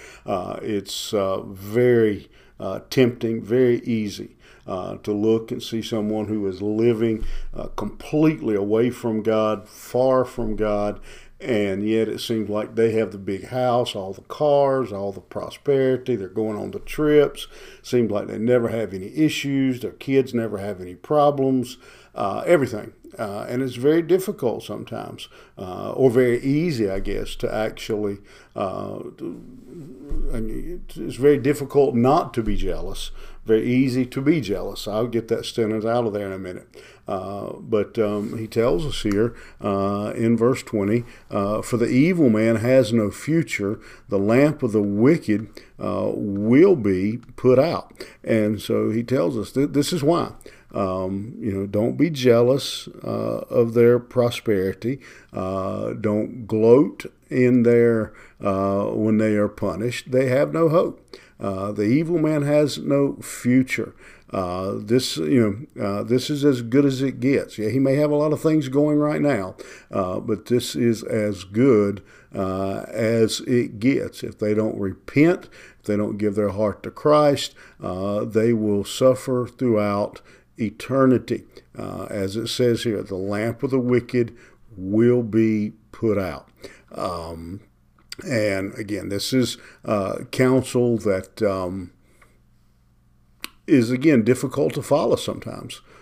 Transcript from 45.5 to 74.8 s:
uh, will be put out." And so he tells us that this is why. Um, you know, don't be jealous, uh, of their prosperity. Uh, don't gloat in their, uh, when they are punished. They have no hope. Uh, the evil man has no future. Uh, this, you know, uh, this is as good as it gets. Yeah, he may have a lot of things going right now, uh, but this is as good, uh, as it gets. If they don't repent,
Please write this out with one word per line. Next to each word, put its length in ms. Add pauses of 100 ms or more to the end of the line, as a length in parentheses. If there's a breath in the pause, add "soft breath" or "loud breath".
uh, 360
will 600
be 440 (180)
put 240
out." 320 (320 loud breath)
And 360
so 300
he 140
tells 340
us 140
that 200
this 200
is 100
why. 300 (400 loud breath)
Um, 640
you 140
know, 140
don't 300
be 140
jealous, 800 (160)
uh, 440
of 260
their 260
prosperity. 960 (340 loud breath)
Uh, 600
don't 560
gloat 580 (240)
in 320
their, 500 (280 loud breath)
uh, 460
when 320
they 180
are 100
punished. 640
They 200
have 220
no 180
hope. 360 (320 loud breath)
Uh, 320
the 140
evil 340
man 240
has 360
no 440
future. 720 (360 loud breath)
Uh, 460
this, 400
you 600
know, 80
uh, 180
this 260
is 160
as 160
good 240
as 180
it 180
gets. 360
Yeah, 120
he 100
may 160
have 160
a 60
lot 160
of 80
things 280
going 300
right 240
now, 320 (380 loud breath)
uh, 260
but 280
this 280
is 300
as 400
good, 580 (320 soft breath)
uh, 540
as 580
it 320
gets. 460
If 160
they 140
don't 220
repent, 720 (300 loud breath)